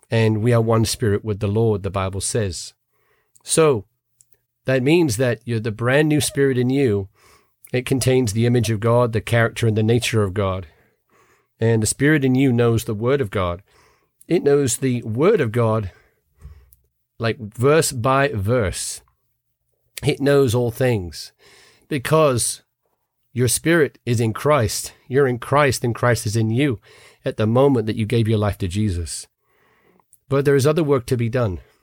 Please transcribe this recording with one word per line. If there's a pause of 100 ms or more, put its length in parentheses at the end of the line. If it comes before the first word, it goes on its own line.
(100)
And
we
are
one
spirit
with
the
Lord,
the
Bible
says. (720)
So, (800)
that
means
that
you're
the
brand
new
spirit
in
you. (640)
It
contains
the
image
of
God,
the
character
and
the
nature
of
God. (960)
And
the
spirit
in
you
knows
the
word
of
God. (640)
It
knows
the
word
of
God, (1300)
like,
verse
by
verse. (1000)
It
knows
all
things (540)
because (720)
your
spirit
is
in
Christ. (120)
You're
in
Christ
and
Christ
is
in
you (460)
at
the
moment
that
you
gave
your
life
to
Jesus. (1040)
But
there
is
other
work
to
be
done. (220)